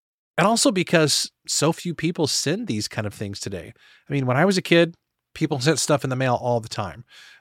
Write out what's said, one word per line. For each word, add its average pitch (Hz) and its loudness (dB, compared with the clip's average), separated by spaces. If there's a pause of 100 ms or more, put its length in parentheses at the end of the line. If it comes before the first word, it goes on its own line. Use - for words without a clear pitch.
(360)
And 165 4
also 226 4
because 165 2 (180)
so 151 2
few 170 -8
people 165 -2
send 196 -2
these 107 -4
kind 104 -6
of 101 -8
things 98 -10
today. 95 -10 (340)
I - -8
mean, 139 0
when 123 2
I 151 4
was 190 4
a - 0
kid, 170 4 (400)
people 147 -2
sent 143 2
stuff - 0
in 135 -4
the 131 -2
mail 127 0
all 120 0
the 110 -10
time. 98 -8 (340)